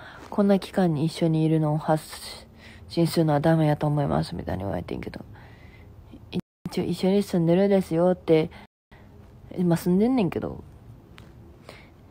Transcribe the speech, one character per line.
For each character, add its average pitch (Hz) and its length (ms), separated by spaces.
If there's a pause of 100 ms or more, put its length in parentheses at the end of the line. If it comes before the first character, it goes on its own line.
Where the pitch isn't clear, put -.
(300)
こ - 140
ん 202 40
な 196 120
期 - 140
間 180 200
に 151 120
一 165 80
緒 170 160
に 160 140
い 160 60
る 160 100
の 151 140
を 151 40
発 156 260 (840)
信 170 180
す 160 120
る 160 60
の 156 80
は 147 60
ダ 165 160
メ 160 120
や 147 100
と 151 100
思 147 140
い 143 60
ま 156 160
す」 - 120
み - 80
た - 120
い - 20
に 92 60
言 98 60
わ 92 60
れ 87 80
て - 120
ん 62 60
け - 80
ど。 - 120 (1400)
一 - 160
応、 - 40
「一 175 100
緒 185 160
に 202 120
住 185 180
ん 165 40
で 170 100
る 196 120
ん - 20
で 196 120
す 170 140
よ」 175 180
っ - 40
て、 160 340 (1040)
今 170 220
住 180 180
ん 190 40
で 214 80
ん 262 80
ね 247 80
ん 165 60
け - 100
ど。 69 240 (1500)